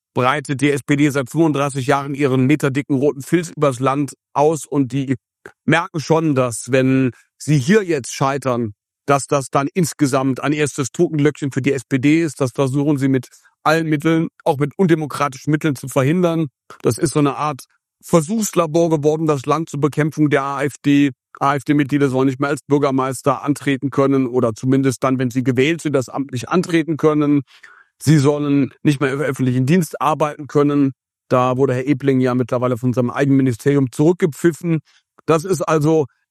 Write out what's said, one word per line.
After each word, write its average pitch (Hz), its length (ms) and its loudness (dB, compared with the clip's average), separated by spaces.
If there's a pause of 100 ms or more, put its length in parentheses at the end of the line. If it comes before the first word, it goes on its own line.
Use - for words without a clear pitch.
(140)
breitet 135 480 -2
die 147 100 4
S 143 100 -2
P 147 140 0
D 147 140 4
seit 131 200 -4
fünfunddreißig 139 580 0
Jahren 139 280 0
ihren 131 300 2
meterdicken 143 500 0
roten 135 260 0
Filz 170 320 -2
übers 139 280 -2
Land 135 320 -2 (200)
aus 151 320 0
und 135 280 -2
die 135 220 -2 (480)
merken 165 360 0
schon, 160 340 0
dass 123 380 -2
wenn 131 400 2 (260)
sie 147 220 0
hier 196 240 2
jetzt 156 280 -4
scheitern, 127 600 -2 (340)
dass 143 220 0
das 139 240 -2
dann 143 240 0
insgesamt 135 640 0
ein 139 140 -2
erstes 147 360 -4
Totenglöckchen 151 640 0
für 131 100 -4
die 131 120 2
S 135 140 -6
P 135 120 0
D 151 240 2
ist. 147 180 -6
Das 127 80 0
versuchen 143 480 0
sie 135 120 0
mit 131 180 0 (360)
allen 160 220 0
Mitteln, 160 440 0 (140)
auch 156 140 0
mit 143 180 -2
undemokratischen 147 760 0
Mitteln 151 240 0
zu - 120 -12
verhindern. 165 600 0 (340)
Das 117 160 0
ist 151 160 -2
so 151 60 -2
eine 139 160 0
Art 143 300 -6 (380)
Versuchslabor 170 880 0
geworden, 156 380 0
das 143 180 -2
Land 151 240 -2
zur 147 100 -8
Bekämpfung 151 520 0
der 139 120 2
A 139 200 -4
F 143 100 -4 (100)
D. 143 280 4 (280)
A-F-D-Mitglieder 143 680 0
sollen 131 180 2
nicht 131 120 -4
mehr 143 100 -2
als 151 180 -4
Bürgermeister 135 760 0
antreten 139 460 -2
können 135 360 2
oder 120 280 0
zumindest 135 500 0
dann, 131 160 0
wenn 127 120 -2
sie 127 120 -2
gewählt 131 380 0
sind, 151 120 -4
das 127 140 0
Amt 135 240 -8
nicht 117 180 -8
antreten 165 480 0
können. 147 440 2 (600)
Sie 156 160 4
sollen 143 560 0 (100)
nicht 143 180 0
mehr 135 100 0
im 139 80 -4
öffentlichen 131 460 -2
Dienst 165 360 0
arbeiten 147 460 -2
können. 143 460 2 (360)
Da 127 280 2
wurde 131 160 0
Herr 131 140 -4
Ebling 139 320 2
ja 127 160 2
mittlerweile 123 420 -2
von 123 160 -2
seinem 120 160 0
eigenen 139 280 2
Ministerium 135 540 0
zurückgepfiffen. 165 880 0 (460)
Das 156 180 2
ist 180 180 -2
also 156 440 2 (260)